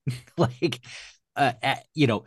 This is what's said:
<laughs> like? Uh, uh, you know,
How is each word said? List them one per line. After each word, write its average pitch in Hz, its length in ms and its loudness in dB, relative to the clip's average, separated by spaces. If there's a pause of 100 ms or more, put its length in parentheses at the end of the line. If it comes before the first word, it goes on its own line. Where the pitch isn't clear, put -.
<laughs> - 300 -10
like? - 440 0 (540)
Uh, 139 180 2 (100)
uh, 131 120 0 (200)
you 151 120 4
know, 110 200 2